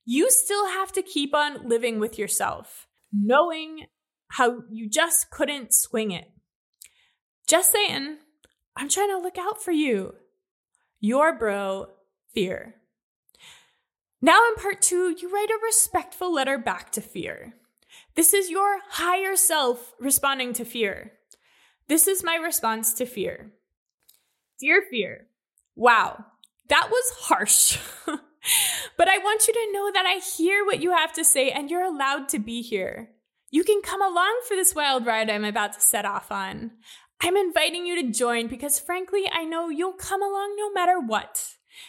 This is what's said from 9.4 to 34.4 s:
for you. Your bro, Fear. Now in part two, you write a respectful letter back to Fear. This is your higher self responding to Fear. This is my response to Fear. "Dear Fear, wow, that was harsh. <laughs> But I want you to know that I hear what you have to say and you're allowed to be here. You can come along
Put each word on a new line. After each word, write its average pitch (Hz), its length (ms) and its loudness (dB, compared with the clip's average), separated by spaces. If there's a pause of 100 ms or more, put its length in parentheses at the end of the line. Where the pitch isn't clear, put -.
for 359 120 -4
you. 269 420 0 (840)
Your 269 360 2
bro, 196 520 -4 (440)
Fear. 190 440 -4 (1500)
Now 359 240 8
in 453 80 0
part 392 260 -6
two, 359 400 0
you 349 80 -8
write 403 220 -2
a 440 140 -2
respectful 359 680 -2
letter 277 260 0
back 196 340 -6
to - 80 -6
Fear. - 540 -12 (600)
This 330 180 4
is 392 180 0
your 392 280 0 (120)
higher 381 440 0
self 285 640 0
responding 269 540 0
to 233 120 -8
Fear. 220 460 -6 (800)
This 320 180 4
is 392 160 -2
my 330 140 0
response 226 580 -2
to 254 120 -4
Fear. 214 460 -8 (1080)
"Dear 320 280 2
Fear, 196 380 -6 (480)
wow, 226 500 4 (440)
that 294 200 4
was 494 240 0 (100)
harsh. - 560 4 (280)
<laughs> 302 120 -4 (800)
But 339 120 6
I 392 100 6
want 427 300 2
you 440 60 2
to 453 180 -2
know 403 200 -2
that 381 140 2
I 370 140 0 (160)
hear 381 280 4
what 392 160 2
you 349 120 0
have 320 220 2
to 320 100 -2
say 269 260 4
and 285 180 -6
you're 349 140 -2
allowed 277 480 -2
to 302 80 -4
be 233 240 -6
here. 220 480 -6 (420)
You 311 120 4
can 415 180 2
come 381 180 -6
along 392 460 2